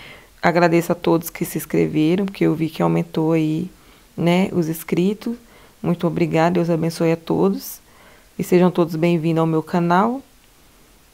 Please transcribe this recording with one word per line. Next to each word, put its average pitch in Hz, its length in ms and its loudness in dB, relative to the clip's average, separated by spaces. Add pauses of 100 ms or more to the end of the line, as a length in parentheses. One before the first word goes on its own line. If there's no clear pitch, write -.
(420)
Agradeço 170 500 2
a 160 40 -2
todos 165 340 0
que - 160 -8
se - 120 -6
inscreveram, 160 680 0
porque 190 180 -4
eu 165 100 2
vi 160 160 -2
que - 140 -4
aumentou 165 480 0
aí, 160 400 -2 (460)
né, 175 340 2
os 165 160 -2
inscritos. 190 720 -2 (440)
Muito 170 240 -2
obrigada, 160 500 0
Deus 170 140 0
abençoe 165 440 0
a - 20 0
todos. 175 640 -2 (580)
E 180 60 -6
sejam 180 260 4
todos 170 280 0
bem-vindos 165 420 0
ao 165 80 2
meu 160 160 0
canal. 185 580 0 (920)